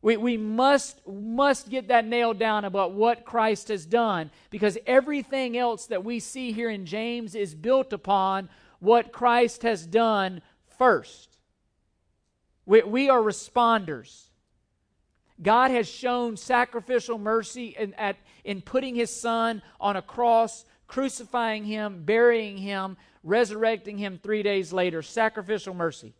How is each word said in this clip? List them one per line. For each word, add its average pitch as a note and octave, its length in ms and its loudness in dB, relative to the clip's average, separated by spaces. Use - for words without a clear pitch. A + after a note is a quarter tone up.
We, A3 160 4
we A#3+ 180 0
must, A3+ 720 0
must A3+ 600 -2
get A#3+ 180 -6
that A#3 180 4
nailed A#3 320 0
down G#3+ 280 0
about F#3+ 260 -2
what A3+ 320 0
Christ A3 460 -2
has F#3+ 160 -6
done, F#3+ 440 0
because G3+ 360 -2
everything C4 720 0
else A#3+ 280 -2
that F#3+ 180 -4
we A#3 160 -6
see B3+ 320 -10
here A3+ 180 -4
in G3 160 -8
James A3 480 -8
is G3+ 220 -6
built C4 380 0
upon F#3+ 560 0
what A3+ 340 4
Christ A#3+ 500 2
has G#3 220 -2
done F#3+ 560 0
first. G#3 520 2
We, G#3+ 180 8
we B3 260 0
are C4 100 6
responders. G#3 1040 0
God A#3 300 4
has A#3+ 180 0
shown A#3+ 480 -4
sacrificial A#3+ 800 -2
mercy A3 600 -4
in, G#3 180 -8
at, G3+ 220 -4
in G3 180 -8
putting C4 320 -2
his A#3 200 -2
son A3+ 500 -2
on G3+ 160 0
a F#3 60 -4
cross, A3+ 640 2
crucifying A#3 800 -4
him, G#3 400 -6
burying A3 520 4
him, F#3+ 400 -6
resurrecting G#3+ 760 0
him G3 240 -8
three G#3+ 220 -2
days F#3+ 280 0
later. F3+ 300 0
Sacrificial G#3 720 -4
mercy. E3 460 -6